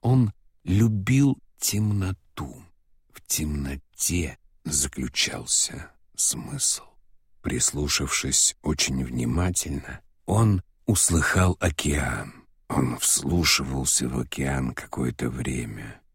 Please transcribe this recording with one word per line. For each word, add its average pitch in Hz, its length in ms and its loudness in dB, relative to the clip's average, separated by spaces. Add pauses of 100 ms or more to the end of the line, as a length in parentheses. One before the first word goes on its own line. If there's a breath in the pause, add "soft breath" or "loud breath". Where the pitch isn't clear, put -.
Он 123 320 4 (300)
любил 110 720 4 (220)
темноту. 98 1040 -4 (500)
В - 140 -20
темноте 73 1080 -4 (260)
заключался - 1300 -2 (240)
смысл. - 680 -2 (580)
Прислушавшись - 1200 0
очень 67 440 0
внимательно, 67 960 -2 (240)
он 104 360 4 (240)
услыхал 90 760 4
океан. 73 760 -2 (340)
Он - 300 0
вслушивался 67 1120 0
в 64 100 -4
океан 65 540 -2
какое-то - 560 -4
время. 60 720 -6 (140)